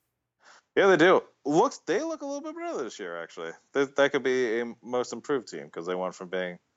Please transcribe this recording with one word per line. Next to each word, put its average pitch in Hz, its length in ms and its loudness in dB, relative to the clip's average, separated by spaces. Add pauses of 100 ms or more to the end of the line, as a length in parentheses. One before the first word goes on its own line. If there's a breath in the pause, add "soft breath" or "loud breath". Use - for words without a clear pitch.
(760 soft breath)
Yeah, 175 120 6
they 185 100 6
do. 165 240 8 (240)
Looks, 175 400 2
they 190 160 0
look 320 200 -8
a 294 40 -10
little 277 160 -8
bit 311 140 -12
better 330 280 -8
this 104 140 -10
year, 85 240 -10
actually. 82 300 -12 (220)
That, 139 240 -2
that 139 140 4
could 135 120 -2
be 127 380 0
a 120 200 -6
most 123 300 -4
improved 117 380 -6
team 76 200 -12
'cause 85 160 -10
they 90 100 -2
went 90 200 -4
from 92 140 -14
being 90 280 -6 (200)